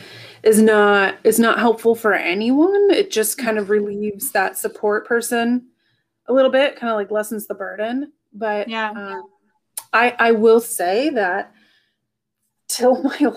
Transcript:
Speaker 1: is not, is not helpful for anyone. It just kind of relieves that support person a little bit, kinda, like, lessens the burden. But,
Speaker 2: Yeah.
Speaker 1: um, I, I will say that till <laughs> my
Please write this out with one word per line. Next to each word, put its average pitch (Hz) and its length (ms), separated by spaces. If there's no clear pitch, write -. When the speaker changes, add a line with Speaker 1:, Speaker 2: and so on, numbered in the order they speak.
Speaker 1:
is 220 180
not, 208 640
is 220 160
not 233 200
helpful 226 360
for 214 180
anyone. 277 800
It 202 180
just 214 300
kind 226 180
of 202 140
relieves 208 600
that 190 260
support 214 500
person 233 580
a 233 60
little 262 180
bit, 269 260
kinda, 233 160
like, 202 160
lessens 214 380
the 202 80
burden. 214 580
But, 208 380
Speaker 2:
Yeah. 220 220
Speaker 1:
um, 196 320
I, 240 280
I 233 140
will 226 260
say 220 500
that 202 420
till 247 360
<laughs> - 0
my 269 140